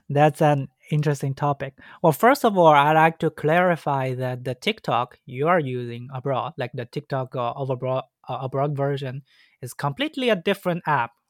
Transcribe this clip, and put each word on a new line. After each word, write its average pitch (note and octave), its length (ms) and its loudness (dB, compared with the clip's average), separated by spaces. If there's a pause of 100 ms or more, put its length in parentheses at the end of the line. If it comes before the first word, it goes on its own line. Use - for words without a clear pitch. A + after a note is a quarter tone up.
That's D3 320 4
an D3 280 2 (220)
interesting D3 440 -2
topic. C#3 400 -4 (260)
Well, E3 120 2
first B3+ 320 2
of G#3 120 2
all, E3+ 120 8
I'd D3+ 260 6
like D#3+ 240 4
to D#3+ 120 0
clarify D3+ 840 0
that B2+ 300 -6
the B2+ 100 -4
TikTok B2+ 720 -4
you C3+ 220 -4
are F3+ 120 4
using B2 540 -8
abroad, B2+ 420 -4
like B2+ 160 -8
the A#2+ 140 -8
TikTok, C3+ 500 -8
uh, A#2+ 140 -4
of C3 180 -8
abroad, C3 360 -6 (220)
uh, B2+ 140 -8
abroad C#3 340 -4
version, C#3 480 -6 (380)
is B2+ 140 -14
completely B3+ 560 -4
a G#3+ 60 2
different F3+ 500 -4
app C3 260 -2 (180)